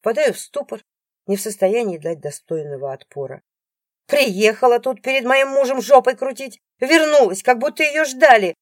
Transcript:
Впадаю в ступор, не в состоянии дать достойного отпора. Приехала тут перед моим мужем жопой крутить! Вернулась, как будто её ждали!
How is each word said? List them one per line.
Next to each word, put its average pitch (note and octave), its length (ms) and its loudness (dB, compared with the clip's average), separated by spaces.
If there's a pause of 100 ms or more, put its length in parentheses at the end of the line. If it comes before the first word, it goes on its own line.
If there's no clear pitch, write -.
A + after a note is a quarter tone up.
Впадаю A#3 320 -2
в F3+ 60 -8
ступор, - 460 -12 (420)
не G3 100 -4
в G3 40 -6
состоянии G3+ 580 -2
дать D#3+ 220 -8
достойного C#3+ 720 -10
отпора. C3+ 500 -14 (640)
Приехала A#3 720 0
тут B3 240 -6
перед C4 220 -4
моим C4+ 240 2
мужем C4+ 340 -2
жопой B3+ 340 4
крутить! C4 440 -10 (200)
Вернулась, C#4+ 640 2
как B3 160 2
будто D4 240 -4
её D4+ 220 0
ждали! B3 580 4